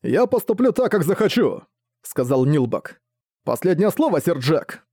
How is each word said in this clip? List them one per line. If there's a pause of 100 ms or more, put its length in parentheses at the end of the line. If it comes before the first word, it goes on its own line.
«Я
поступлю
так,
как
захочу», — (380)
сказал
Нилбок. (440)
«Последнее
слово,
сэр
Джек».